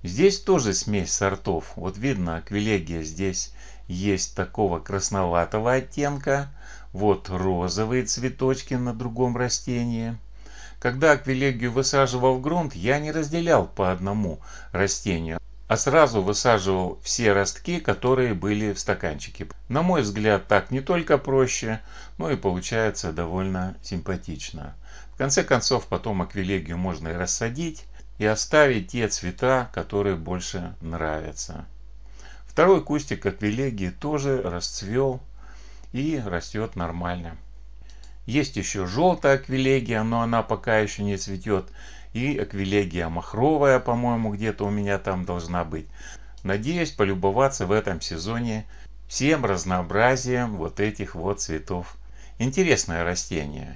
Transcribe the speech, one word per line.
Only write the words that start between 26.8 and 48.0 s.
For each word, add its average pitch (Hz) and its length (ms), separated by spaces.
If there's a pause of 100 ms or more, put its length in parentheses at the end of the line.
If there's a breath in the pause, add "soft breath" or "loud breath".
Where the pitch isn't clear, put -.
и 85 60
рассадить, 120 680 (340 soft breath)
и 107 60
оставить 110 680
те 117 160
цвета, 120 680
которые 98 440
больше 90 640
нравятся. 78 840 (800 loud breath)
Второй 175 380
кустик 143 420
аквилегии 104 680
тоже 139 500
расцвел 107 800 (720 loud breath)
и 143 320
растет 104 500
нормально. 87 640 (880 soft breath)
Есть 135 320
еще 98 280
желтая 139 500
аквилегия, 131 680
но 117 160
она 117 240
пока 110 360
еще 101 240
не 101 120
цветет. 95 540 (420 loud breath)
И 127 260
аквилегия 95 680
махровая, 131 720
по-моему, 117 540
где-то 104 320
у 101 40
меня 101 280
там 92 260
должна 87 400
быть. 80 240 (560 loud breath)
Надеюсь 143 480
полюбоваться 98 760
в 90 60
этом 104 300